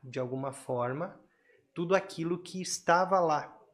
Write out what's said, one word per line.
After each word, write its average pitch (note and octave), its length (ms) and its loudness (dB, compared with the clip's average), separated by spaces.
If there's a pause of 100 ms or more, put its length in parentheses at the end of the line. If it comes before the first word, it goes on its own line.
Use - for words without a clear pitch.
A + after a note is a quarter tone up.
de B2+ 160 -8
alguma C3 320 -4
forma, C3 680 -4 (540)
tudo F3 220 0
aquilo F3 420 -2
que F#3 240 -10
estava F3+ 580 4
lá. D#3+ 380 2 (160)